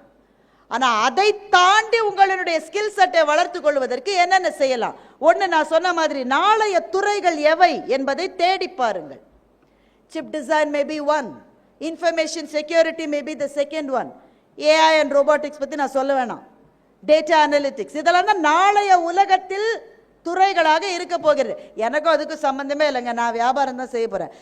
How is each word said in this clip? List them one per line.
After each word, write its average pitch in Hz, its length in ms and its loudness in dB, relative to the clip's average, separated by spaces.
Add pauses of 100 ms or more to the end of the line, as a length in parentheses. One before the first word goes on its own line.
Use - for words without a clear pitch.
(760)
ஆனா 247 140 0 (180)
அதை 370 220 2 (280)
தாண்டி 427 420 4 (120)
உங்களுடைய 370 560 0
ஸ்கில் 415 320 -4
செட்டை 359 320 4
வளர்த்து 349 360 0
கொள்வதற்கு 262 460 -2 (120)
என்னென்ன 370 260 2 (100)
செய்யலாம்? 240 380 -2 (300)
ஒண்ணு, 370 260 2
நான் 302 200 0
சொன்ன 349 260 2
மாதிரி 294 200 -2 (160)
நாளைய 415 400 2 (180)
துறைகள் 392 440 0 (160)
எவை 339 180 4 (260)
என்பதை 269 300 -4 (140)
தேடி 370 260 0 (140)
பாருங்கள். 165 400 -6 (880)
Chip 294 160 -10 (100)
design 302 380 0
may 285 160 0
be 302 80 -6 (160)
one. 285 140 -4 (500)
Information 330 720 -4
security 320 540 0
may 294 160 -4
be 302 180 -10
the 285 60 -2
second 285 440 -6
one. 226 220 -4 (460)
ஏ 302 160 4
ஐ 320 260 6
and 277 120 0
robotics 285 460 2
பத்தி 277 180 -6
நான் 269 120 -2
சொல்ல 269 360 0
வேணாம். 180 180 -8 (640)
Data 311 280 4 (120)
analytics. 277 500 -2
இதெல்லாம் 349 280 2
தான் 415 160 0
நாளைய 381 580 4
உலகத்தில் 381 840 0 (440)
துறைகளாக 339 580 2
இருக்க 349 360 -6
போகிறது. 262 560 0
எனக்கும் 294 380 -2
அதுக்கும் 302 220 -2
சம்பந்தமே 285 560 -2
இல்லைங்க. 240 220 -4
நான் 233 200 -2
வியாபாரம் 247 440 -2
தான் 254 120 -10
செய்ய 226 200 -4
போறேன். 185 220 -6 (120)